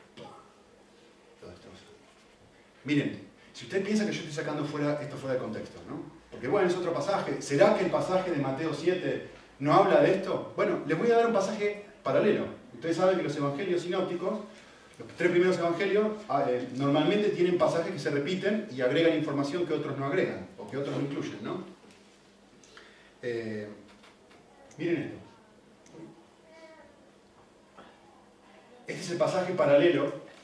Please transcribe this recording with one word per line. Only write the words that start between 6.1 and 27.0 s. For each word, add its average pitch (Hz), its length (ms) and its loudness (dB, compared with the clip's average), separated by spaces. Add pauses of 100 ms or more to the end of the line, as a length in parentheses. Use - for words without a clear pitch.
Porque, 120 200 -8
bueno, 185 180 4
es 175 80 2
otro 165 180 -2
pasaje. 170 480 -2
¿Será 143 360 6
que 185 80 2
el 156 40 2
pasaje 170 420 0
de 151 60 0
Mateo 139 360 -2
siete 156 560 -2 (300)
no 147 140 2
habla 180 280 8
de - 140 6
esto? - 420 -4
Bueno, 202 280 0
les 156 120 0
voy 226 120 0
a 233 60 6
dar 233 120 4
un 220 40 2
pasaje 208 540 -2 (180)
paralelo. - 440 2 (260)
Ustedes 165 240 -4
saben 185 180 4
que 160 80 -2
los 147 140 -2
evangelios 160 440 -2
sinópticos, 185 600 -4 (580)
los - 160 -14
tres 170 160 0
primeros 175 260 4
evangelios, 190 480 2 (220)
ah, 139 220 0
eh, 123 260 -2
normalmente 160 540 2
tienen 175 280 2
pasajes 165 360 2
que 143 60 -8
se 151 100 -2
repiten 185 680 -2
y 131 60 -4
agregan 156 360 4
información 147 480 -2
que 151 80 -2
otros - 240 -4
no 139 100 -4
agregan, 107 500 -2
o 104 120 -14
que 127 60 -10
otros 143 220 -4
no 143 60 -2
incluyen, - 380 -6
¿no? - 220 -8 (1600)
Eh, 110 480 -6 (1080)
miren 170 240 -2
esto. - 160 -10 (3750)